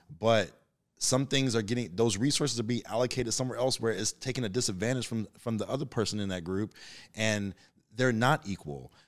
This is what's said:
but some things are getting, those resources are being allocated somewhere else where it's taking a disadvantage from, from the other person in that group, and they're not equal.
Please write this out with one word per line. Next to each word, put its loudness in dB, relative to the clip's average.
but 4
some 2
things 2
are 4
getting, -2
those 4
resources 0
are -2
being 0
allocated 0
somewhere -2
else 0
where 2
it's -2
taking -4
a -2
disadvantage -2
from, -4
from -2
the -4
other -4
person -2
in -2
that -4
group, -4
and 0
they're 4
not 4
equal. -8